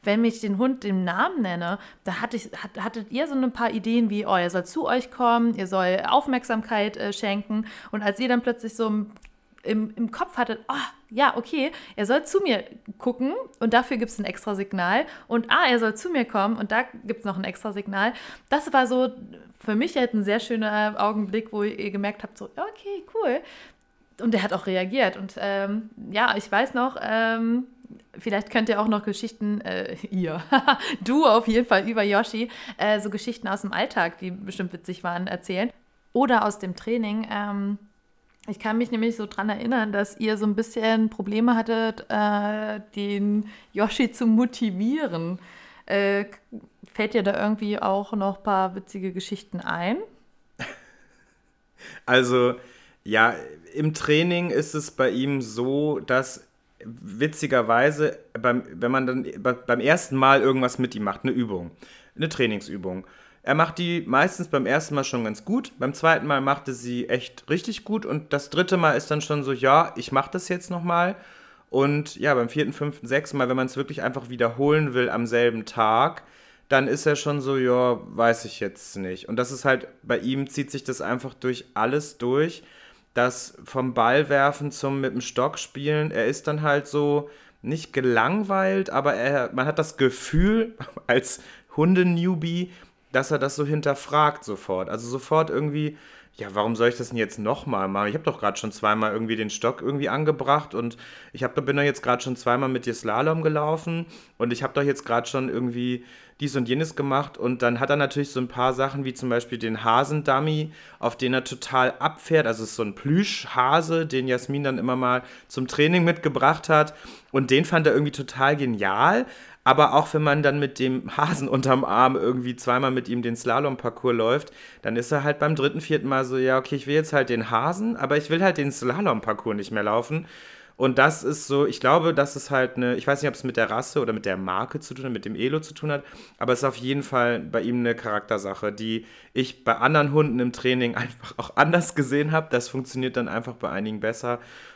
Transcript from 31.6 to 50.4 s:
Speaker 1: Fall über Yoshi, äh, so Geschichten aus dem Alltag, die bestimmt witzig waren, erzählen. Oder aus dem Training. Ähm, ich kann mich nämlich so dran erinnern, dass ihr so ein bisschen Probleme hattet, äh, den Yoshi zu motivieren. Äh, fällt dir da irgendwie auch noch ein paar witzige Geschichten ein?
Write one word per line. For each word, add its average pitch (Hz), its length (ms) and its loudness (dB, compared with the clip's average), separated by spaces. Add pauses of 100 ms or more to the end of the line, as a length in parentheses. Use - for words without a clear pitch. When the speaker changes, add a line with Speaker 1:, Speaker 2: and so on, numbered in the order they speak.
Speaker 1:
Fall 196 220 4
über 220 160 0
Yoshi, 214 460 0 (280)
äh, 214 220 2
so 208 100 -4
Geschichten 214 380 -6
aus 196 140 -2
dem 196 120 -6
Alltag, 175 460 0
die 185 120 -8
bestimmt 185 420 -8
witzig - 300 -12
waren, 175 240 -4
erzählen. 185 440 -4 (420)
Oder 233 320 4
aus 208 140 -2
dem 185 160 -6
Training. 220 560 -4
Ähm, 202 460 -4 (680)
ich 208 120 -8
kann 220 180 -2
mich 240 120 0
nämlich 226 260 0
so 214 120 -6
dran 208 220 -4
erinnern, 220 420 -2
dass 202 280 -2
ihr 214 180 0
so 214 80 -2
ein 208 100 2
bisschen 220 540 2
Probleme 220 460 2
hattet, 226 540 0
äh, 208 720 0 (140)
den 202 520 0 (260)
Yoshi 220 380 0
zu - 140 -2
motivieren. 220 1120 0 (460)
Äh, 202 400 0 (680)
fällt 214 220 -2
dir 214 100 4
da 196 180 0
irgendwie 208 380 0
auch 196 340 0
noch 196 240 -2
ein - 60 -20
paar 190 320 0
witzige 190 380 -8
Geschichten 185 460 -8
ein? 175 380 -2 (600)